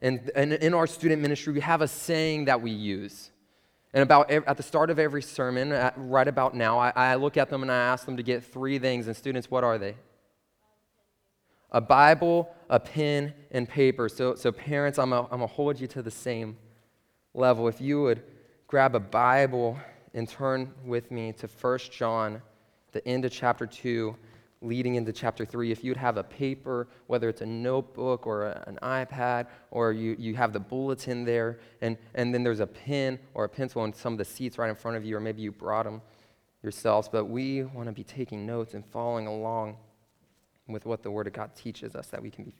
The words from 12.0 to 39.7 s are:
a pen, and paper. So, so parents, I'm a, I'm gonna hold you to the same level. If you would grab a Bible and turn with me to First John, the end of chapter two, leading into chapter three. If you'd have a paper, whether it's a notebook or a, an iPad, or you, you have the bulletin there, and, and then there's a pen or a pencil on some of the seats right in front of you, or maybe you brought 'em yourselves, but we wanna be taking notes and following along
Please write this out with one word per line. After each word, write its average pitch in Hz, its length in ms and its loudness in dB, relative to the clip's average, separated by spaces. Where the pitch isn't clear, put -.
a 127 120 6
pen, 147 520 -2
and 123 180 -2
paper. 127 400 2
So, 127 260 -2
so 120 160 0
parents, 143 480 -2
I'm 127 140 2
a, 120 80 2
I'm 123 180 -4
gonna 120 80 -2
hold 143 320 -2
you 127 80 -6
to 131 140 -10
the 110 100 -8
same 113 460 -8
level. 120 360 4
If 110 100 -6
you 143 220 0
would 120 220 2
grab 135 260 4
a 117 60 4
Bible 123 800 4
and 113 160 -6
turn 131 420 -4
with 120 240 -4
me 113 240 -6
to 110 140 -14
First 127 440 -4
John, 113 480 -2
the - 160 -6
end 127 180 0
of 123 60 0
chapter 120 340 -2
two, 113 500 -4
leading 123 320 -2
into 113 180 -2
chapter 113 320 -4
three. 117 280 -4
If 110 120 -6
you'd 127 140 -2
have 123 200 0
a 98 60 -4
paper, 135 640 -6
whether 117 220 0
it's 110 120 -6
a 110 60 -6
notebook 123 800 -2
or 104 180 -2
a, - 220 -8
an 101 160 -12
iPad, 127 640 -2
or 117 200 0
you, 113 280 -2
you 113 160 -6
have 117 180 2
the 104 60 -2
bulletin 127 680 -4
there, 117 340 0
and, 113 160 -2
and 123 180 0
then 123 120 2
there's 113 160 2
a 101 80 0
pen 135 500 -4
or 107 120 -2
a 101 40 -2
pencil 127 320 -6
on 107 100 -2
some 117 220 -6
of 107 60 -6
the 95 60 -2
seats - 340 -8
right 113 100 0
in 107 60 -4
front 117 220 -8
of 107 60 -8
you, 110 140 -6
or - 20 -4
maybe 110 220 -6
you 104 100 -6
brought 107 360 -2
'em 110 140 -10
yourselves, 107 500 0
but 110 140 0
we 131 380 -4
wanna 120 280 -10
be 104 120 -12
taking 107 420 -10
notes 113 300 -6
and 104 100 -12
following 117 400 -4
along 110 520 -6